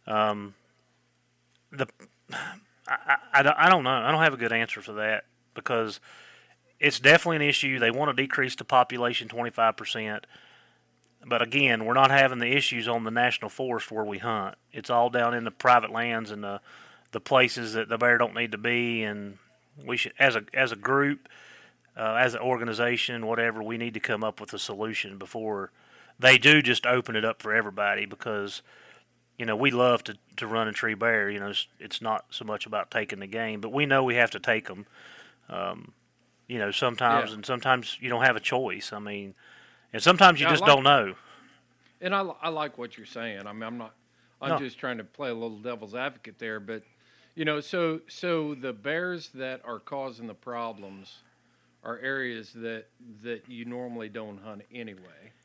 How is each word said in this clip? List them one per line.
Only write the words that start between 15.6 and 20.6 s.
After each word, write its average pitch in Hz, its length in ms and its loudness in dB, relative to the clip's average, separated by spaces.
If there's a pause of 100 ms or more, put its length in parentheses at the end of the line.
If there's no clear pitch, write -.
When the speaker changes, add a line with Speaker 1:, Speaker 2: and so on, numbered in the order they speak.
Speaker 1:
lands 113 400 -4
and 104 100 -10
the, 101 180 -8 (520)
the 110 80 -6
places 123 540 2
that 110 140 -4
the 113 80 -2
bear 120 220 6
don't 117 160 2
need 117 160 -4
to 107 80 -8
be. 117 460 -2
And 101 340 -8 (480)
we 127 100 -4
should, 117 220 -4
as 135 160 4
a, 110 80 0 (100)
as 127 200 0